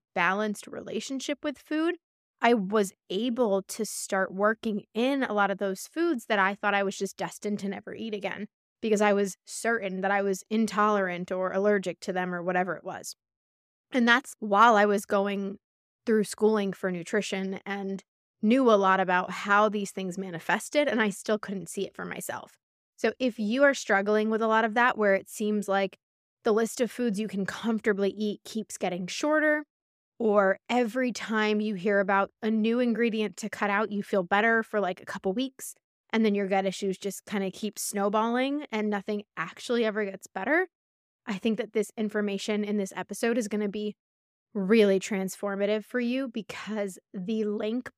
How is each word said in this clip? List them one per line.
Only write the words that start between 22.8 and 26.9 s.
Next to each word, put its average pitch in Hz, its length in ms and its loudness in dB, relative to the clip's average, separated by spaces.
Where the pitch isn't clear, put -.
So - 220 0
if 254 200 -2
you 226 240 0
are 277 120 6
struggling 214 540 2
with 220 140 0
a 226 60 2
lot 220 180 4
of 214 80 -2
that, 247 240 2
where 202 160 4
it - 160 -2
seems 208 360 -2
like 196 300 0
the 226 100 4
list 226 300 0
of 220 80 0